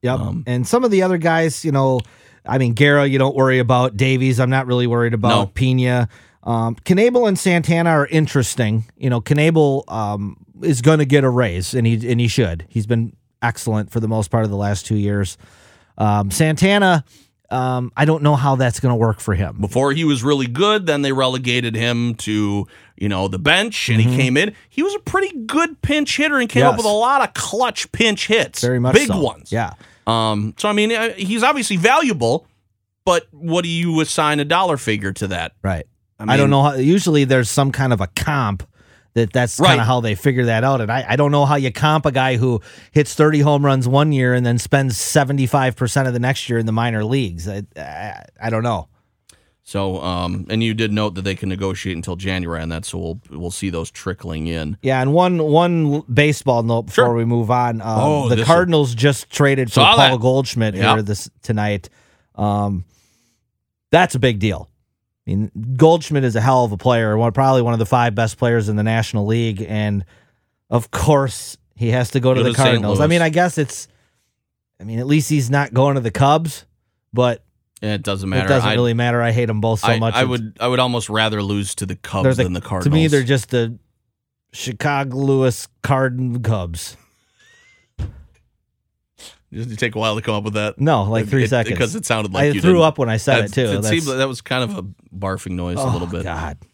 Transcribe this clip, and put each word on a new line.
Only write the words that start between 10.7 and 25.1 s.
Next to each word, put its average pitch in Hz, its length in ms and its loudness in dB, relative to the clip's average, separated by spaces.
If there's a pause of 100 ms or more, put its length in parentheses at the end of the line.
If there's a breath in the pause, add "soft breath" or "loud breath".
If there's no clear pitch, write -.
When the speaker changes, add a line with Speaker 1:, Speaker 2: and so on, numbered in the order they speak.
Speaker 1:
gonna 151 220 6
get 139 180 4
a 131 80 4
raise, 98 420 -2
and 117 140 2
he, 117 240 0
and 120 100 0
he 117 60 2
should. 85 420 -2
He's 110 160 -4
been 113 300 -2 (260)
excellent 110 480 -4
for 117 100 -4
the 110 80 -4
most 110 220 -2
part 113 140 0
of 107 80 -2
the 101 40 -4
last 101 300 -4
two 110 120 -2
years. 101 380 -2 (600 soft breath)
Um, 104 320 0
Santana, 170 760 2 (480 soft breath)
um, 127 460 -2
I 143 80 2
don't 156 160 2
know 147 140 4
how 135 220 2
that's 127 220 0
gonna 123 160 0
work 110 240 0
for 107 140 -2
him. 87 260 -4
Speaker 2:
Before 123 320 0
he 160 120 -2
was 143 200 0
really 139 220 2
good, 190 400 0
then 147 160 0
they 139 120 0
relegated 127 600 -2
him 117 420 -2
to, 104 500 -2 (280 soft breath)
you 101 140 -4
know, 98 180 -2
the 95 120 -6
bench, 180 500 0
and 113 100 2
Speaker 1:
Mm-hmm. 113 120 4
Speaker 2:
he 127 60 0
came 127 200 2
in. 208 160 0 (160 loud breath)
He 277 140 -4
was 403 100 -2
a 415 60 -6
pretty 381 360 -4 (120)